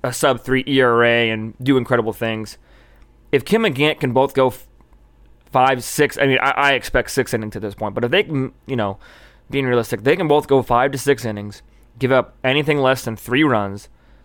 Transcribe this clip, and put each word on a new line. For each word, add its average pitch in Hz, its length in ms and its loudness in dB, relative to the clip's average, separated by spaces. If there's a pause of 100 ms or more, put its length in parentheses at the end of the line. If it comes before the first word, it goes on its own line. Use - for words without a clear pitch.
a 127 100 -4
sub 131 280 0
three 131 260 -2
E 135 140 2
R 120 240 4
A 117 260 2
and 110 320 -6
do 135 140 2
incredible 117 360 0
things. 110 460 -8 (720)
If 135 140 2
Kim 226 200 2
and 180 100 0
Gant 147 260 0
can 131 120 -2
both 131 220 2
go 131 140 4
f-, - 180 -8 (840)
five, 127 320 2
six, - 340 0
I 139 80 2
mean, 131 140 2
I, 131 100 2
I 139 220 2
expect 127 380 -2
six - 240 0
innings 110 220 -6
at 98 60 -12
this 104 120 -8
point, 107 200 -6
but 117 100 -2
if 120 60 0
they 180 120 -2
can, 139 300 -6 (140)
you 139 100 -8
know, 101 220 -4 (520)
being 135 160 -2
realistic, 120 360 -2
they 139 140 2
can 175 120 -2
both 147 200 2
go 135 140 4
five 127 300 2
to 139 60 -6
six 123 260 0
innings, 104 380 -8 (360)
give 127 140 0
up 127 320 2
anything 143 340 0
less 131 260 2
than 113 120 -6
three 127 260 -2
runs, 104 460 -2 (360)